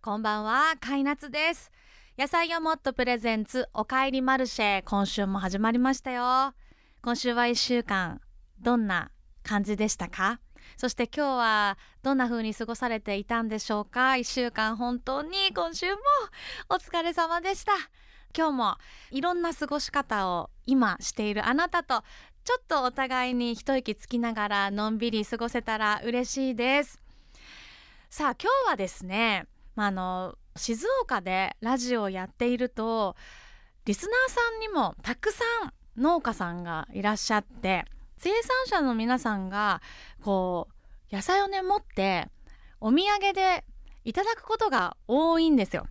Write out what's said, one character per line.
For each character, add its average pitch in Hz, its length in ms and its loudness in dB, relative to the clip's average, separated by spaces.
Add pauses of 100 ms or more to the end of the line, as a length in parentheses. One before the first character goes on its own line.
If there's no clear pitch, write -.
こ 214 160 -4
ん 220 40 -4
ば 214 180 0
ん 214 40 -4
は、 277 380 2
カ 269 160 -2
イ 277 80 2
ナ 285 100 0
ツ 285 160 -14
で 311 220 0
す。 - 180 -12 (460)
野 277 100 -2
菜 339 260 2
を 339 60 0
も 320 140 0
っ 320 80 -4
と 269 100 0
プ 254 140 0
レ 247 120 2
ゼ 226 160 0
ン 220 120 0
ツ、 254 280 -2
お 220 120 -2
か 262 200 2
え 277 60 0
り 262 100 0
マ 262 140 4
ル 254 100 2
シ 240 160 -4
ェ。 202 220 2
今 202 240 2
週 202 180 0
も 196 140 -2
始 190 180 -2
ま 220 140 2
り 240 80 2
ま 262 140 4
し - 80 -4
た 262 100 -6
よ。 254 420 2 (480)
今 240 140 0
週 247 180 -2
は 240 140 4
一 240 80 2
週 240 260 2
間、 190 380 -2 (400)
ど 240 160 4
ん 226 120 2
な 180 220 -2 (320)
感 208 220 0
じ 202 140 -2
で 208 100 2
し - 80 0
た 175 140 -8
か？ 196 320 -2 (340)
そ 254 140 -2
し - 40 -4
て 233 140 0
今 294 200 -2
日 269 100 0
は 214 400 2 (260)
ど 269 100 2
ん 269 40 2
な 247 100 2
風 226 160 -2
に 220 100 -2
過 226 120 -4
ご 233 100 -6
さ 247 140 -2
れ 220 100 -2
て 208 160 -4
い 202 80 -4
た 233 180 0
ん 226 60 -2
で 214 120 -4
し - 120 -6
ょ 208 100 0
う 208 40 -4
か？ 254 320 2
一 247 100 -2
週 240 240 -2
間 220 240 0
本 240 240 -2
当 277 220 -4
に 381 340 0
今 339 180 -2
週 359 200 -2
も 403 40 -4 (680)
お - 60 0
疲 349 280 -2
れ 339 120 -2
様 330 260 2
で 381 160 -2
し - 100 -10
た。 415 60 2 (680)
今 320 100 4
日 302 40 2
も 233 240 0 (360)
い 269 100 -4
ろ 349 100 2
ん 349 100 0
な 339 120 0
過 302 120 -4
ご 285 140 -2
し - 120 -6
方 214 360 0
を 175 220 -2 (160)
今 247 340 4
し - 140 -6
て 214 160 -2
い 208 40 -2
る 208 140 0
あ 240 60 2
な 339 160 2
た 339 140 0
と、 233 200 -2 (400)
ち 480 100 0
ょ 508 40 2
っ - 100 -4
と 285 160 2
お 254 80 0
互 254 400 -2
い - 20 0
に 240 220 0
一 269 200 0
息 247 200 -2
つ - 120 -18
き 240 120 -2
な 233 140 0
が 208 140 -2
ら 202 240 2
の 208 200 -2
ん 220 80 -2
び 233 100 0
り 214 160 0
過 233 120 -6
ご 233 120 -4
せ 233 140 -4
た 220 160 -2
ら 208 240 2
嬉 247 280 -2
し 262 200 -2
い 233 40 -4
で 262 280 2
す。 - 180 -10 (1120)
さ 294 180 0
あ、 269 100 -2
今 440 120 2 (140)
日 381 40 4
は 311 60 2
で 196 120 -2
す - 160 -10
ね、 196 440 0 (260)
ま 208 120 -2
あ、 - 20 2
あ 196 40 2
の、 185 440 -4 (200)
静 233 300 -4 (160)
岡 226 200 0
で 185 400 -2
ラ 247 160 0
ジ 247 200 0
オ 214 60 0
を 196 80 0
や 185 140 -6
っ - 20 -14
て 240 220 -2
い 247 60 2
る 247 140 -2
と、 220 460 -2 (680)
リ - 100 2
ス - 80 -8
ナ 381 60 -4
ー - 20 -2 (180)
さ 480 120 0 (160)
ん - 20 -6
に 440 100 -6
も 269 320 0
た 247 140 -6
く - 160 -2
さ 466 120 -4 (540)
ん - 20 -8
農 320 220 4
家 226 140 -2
さ 175 160 -4
ん 175 120 -8
が 165 280 -6
い 196 100 -8
ら 208 120 2
っ - 20 0
し - 180 -2
ゃ 208 60 4
っ 208 40 -4
て、 - 420 -2 (320)
生 349 120 -4
産 494 380 0
者 392 140 2
の 254 120 2
皆 226 240 2
さ 214 200 -2
ん 190 120 -4
が、 202 320 0 (400)
こ 185 460 0 (440)
う、 208 40 -8
野 196 80 -2
菜 381 180 4
を 392 60 2
ね、 392 160 -4
持 392 140 2
っ 427 60 -4
て、 190 460 0 (500)
お 220 120 0
土 339 160 6
産 403 260 2
で 381 320 2 (380)
い 233 100 -6
た 381 100 0
だ 440 120 0
く - 80 -20
こ 440 160 0
と 440 100 4
が 202 280 0 (100)
多 330 320 4
い 320 100 6
ん 294 60 6
で 208 100 4
す - 100 -6
よ。 - 160 -4